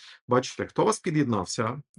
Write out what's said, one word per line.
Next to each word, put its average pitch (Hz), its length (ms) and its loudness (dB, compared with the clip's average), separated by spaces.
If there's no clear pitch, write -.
бачите, 123 380 0
хто 160 200 0
вас 214 140 2
під'єднався, 127 800 -2